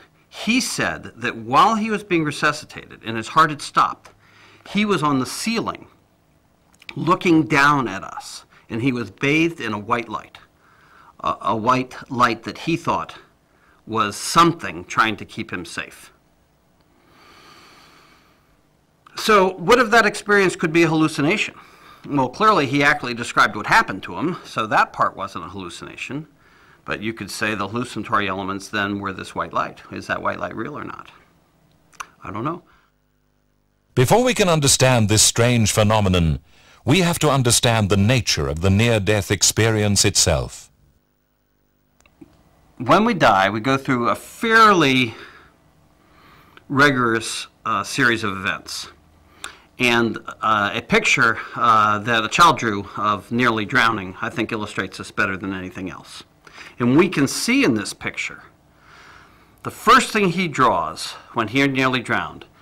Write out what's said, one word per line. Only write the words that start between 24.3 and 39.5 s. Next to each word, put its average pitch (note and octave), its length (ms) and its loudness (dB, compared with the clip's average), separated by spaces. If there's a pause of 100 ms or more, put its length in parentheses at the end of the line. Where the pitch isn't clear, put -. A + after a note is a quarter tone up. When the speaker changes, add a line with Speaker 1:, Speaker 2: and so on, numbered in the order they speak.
Speaker 1:
so A2+ 240 -6
that D#3+ 280 0
part G2+ 200 0
wasn't F#2+ 300 -10
a - 40 -12
hallucination. G2 800 -12 (560)
But D2 160 -8
you A2 120 -6
could G2+ 180 -12
say G#2+ 240 -4
the G2 140 -6
hallucinatory G#2+ 580 -4
elements F#2+ 400 -6
then G2+ 320 -4
were G2 140 -8
this - 240 -14
white E2+ 160 -6
light. - 300 -6 (100)
Is G2 160 -10
that F2+ 120 -6
white F#2 200 -4
light F2+ 160 -8
real C3+ 200 -8
or G#2+ 60 -12
not? - 300 -16 (1120)
I F2+ 80 -12
don't G#2+ 100 -8
know. E3+ 200 -6 (1300)
Speaker 2:
Before F3 300 4
we B3+ 100 2
can G3+ 140 2
understand C3 600 4
this G#2+ 140 4
strange A#2 480 2
phenomenon, F#2+ 680 2 (440)
we E3+ 180 4
have E3+ 180 0
to D3+ 100 2
understand A#2 580 2
the G2+ 80 2
nature G2 520 2
of D#2 140 -4
the G2 80 4
near-death G#2 600 2
experience G#2+ 720 2